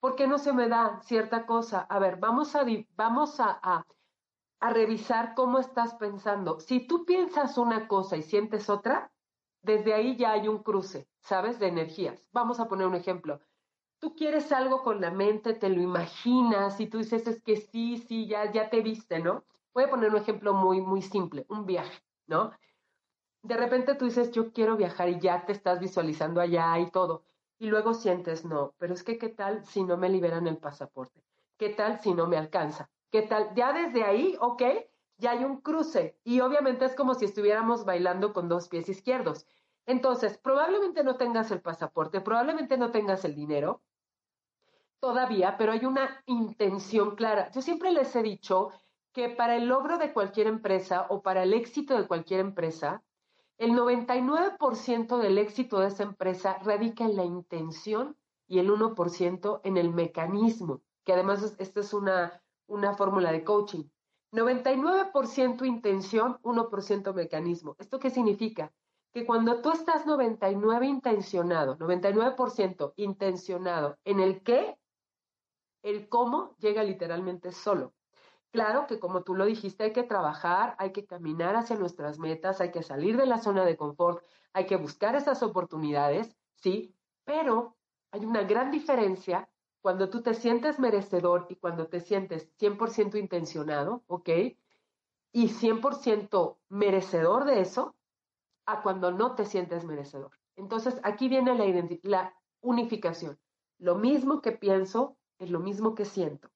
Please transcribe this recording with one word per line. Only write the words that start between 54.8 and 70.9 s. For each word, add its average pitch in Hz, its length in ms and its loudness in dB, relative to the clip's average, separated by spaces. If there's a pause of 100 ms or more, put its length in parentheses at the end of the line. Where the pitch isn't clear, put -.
del 202 200 4
éxito 214 400 0
de 190 80 4
esa 202 160 -2
empresa 185 600 -4
radica 220 400 0
en 220 100 2
la 190 100 0
intención 175 920 -6 (320)
y 185 100 2
el 190 120 4
uno 220 240 4
por 175 160 0
ciento 185 520 -2
en 190 140 0
el 170 160 4
mecanismo, 170 880 0 (240)
que 190 80 2
además 196 320 2
es, 208 160 -6
esta 196 180 -6
es 202 160 -4
una, 185 480 0 (240)
una 202 280 -2
fórmula 190 360 2
de 160 140 0
coaching. 202 400 0 (480)
Noventa 240 400 2
y 262 60 2
nueve 381 340 2
por 254 160 0
ciento 254 360 0
intención, 220 800 0
uno 233 260 0
por 208 140 -6
ciento 202 320 -2
mecanismo. 165 640 -4
¿Esto - 220 -8
qué 262 100 -2
significa? 214 640 -2 (400)
Que 233 120 -8
cuando 233 380 2
tú 302 80 2
estás 320 360 0
noventa 233 440 0
y 196 60 0
nueve 226 300 2
intencionado, 180 920 0